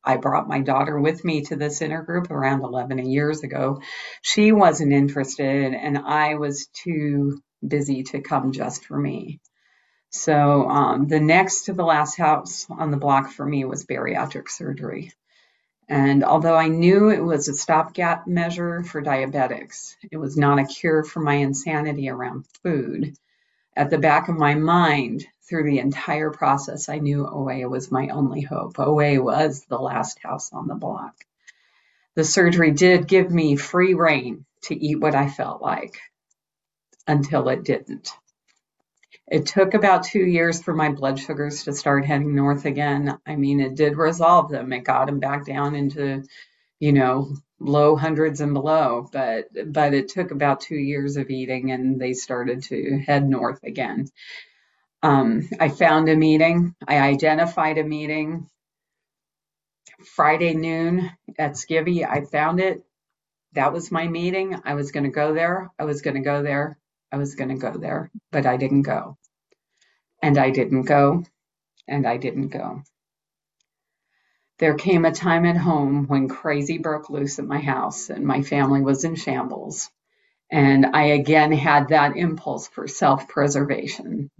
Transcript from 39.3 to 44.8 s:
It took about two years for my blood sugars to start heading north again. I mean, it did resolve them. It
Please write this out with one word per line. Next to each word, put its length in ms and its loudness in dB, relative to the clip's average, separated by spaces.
It 140 0
took 260 4
about 320 4
two 220 0
years 360 2
for 120 -4
my 160 2
blood 280 -2
sugars 460 -8
to 80 -6
start 320 0
heading 300 0
north 320 2
again. 580 -2
I 120 -8
mean, 240 2
it 160 -2
did 200 2
resolve 540 4
them. 240 -4
It 100 -8